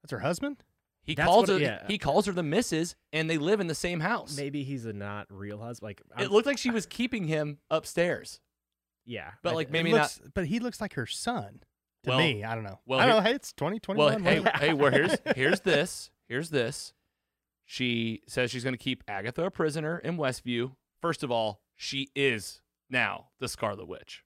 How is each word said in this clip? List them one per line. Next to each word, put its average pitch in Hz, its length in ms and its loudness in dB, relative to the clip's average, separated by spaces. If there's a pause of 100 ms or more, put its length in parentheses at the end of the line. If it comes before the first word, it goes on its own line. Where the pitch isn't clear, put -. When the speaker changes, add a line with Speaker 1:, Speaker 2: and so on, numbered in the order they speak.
Speaker 1:
That's - 100 -10
her 120 60 -4
husband? 180 400 -2 (440)
Speaker 2:
He - 120 -4
Speaker 3:
That's 151 120 2
Speaker 2:
calls 190 220 8
Speaker 3:
what, 185 120 4
Speaker 2:
her, 143 60 4
Speaker 3:
yeah. 107 220 -2
Speaker 2:
he 208 80 0
calls 160 300 2
her 202 60 -2
the 175 100 0
missus, 165 520 0 (160)
and 160 180 0
they 165 100 0
live 190 220 2
in 180 80 0
the 156 60 -2
same 175 260 -2
house. 170 360 -2
Speaker 3:
Maybe 143 280 -4
he's 131 200 -6
a 110 80 -6
not 101 380 -8
real 101 300 -10
husband. 117 280 -12
Like, 101 120 -14 (180)
Speaker 2:
It - 80 -2
Speaker 3:
I'm - 40 -6
Speaker 2:
looked 226 160 6
like 277 120 0
she 247 120 0
was 226 160 0
keeping 233 400 -4
him 151 320 -2 (120)
upstairs. 160 680 -2 (680)
Speaker 3:
Yeah, 95 240 -10 (120)
Speaker 2:
But, 170 100 -2
Speaker 3:
I - 20 0
Speaker 2:
like, 160 140 -2
Speaker 3:
th- 143 40 -8
Speaker 2:
maybe 165 180 2
Speaker 1:
It 226 100 6
looks, - 220 0
Speaker 2:
not. 143 120 -20
Speaker 1:
but 180 120 0
he 214 140 0
looks 240 200 -6
like 208 140 -6
her 120 120 -4
son 120 540 -6 (420)
to 127 80 -2
Speaker 2:
Well, 131 80 2
Speaker 1:
me. 120 260 2
I 113 100 -4
don't 113 100 -6
know. 98 200 -12
Speaker 2:
well, 127 160 2
Speaker 1:
I - 60 8
don't 233 80 8
Speaker 2:
here, 214 80 6
Speaker 1:
know. 208 80 4
Hey, 262 40 2
it's - 200 -8
twenty 185 260 -4
twenty-one. 151 440 4
Speaker 2:
well, 139 100 6
hey, 156 60 2
Speaker 1:
Whatever. 180 260 2
Speaker 2:
hey, 165 80 4
well, 139 160 6
here's, 170 260 4 (100)
Speaker 1:
<laughs> 302 100 0
Speaker 2:
here's 151 240 2
this. 165 500 0 (180)
Here's 151 220 -4
this. 131 420 -2 (720)
She 117 640 -2
says 123 240 -2
she's 123 140 -8
gonna 127 120 -2
keep - 320 -6
Agatha 107 380 -4
a 196 40 -4
prisoner 156 480 -2
in 165 200 -6
Westview. 123 540 -2 (280)
First 165 220 -2
of 135 80 -4
all, 110 320 -2 (140)
she 135 380 -6
is 127 460 0 (300)
now 117 380 -2 (120)
the 127 80 -4
Scarlet 98 400 -4
Witch. - 380 -14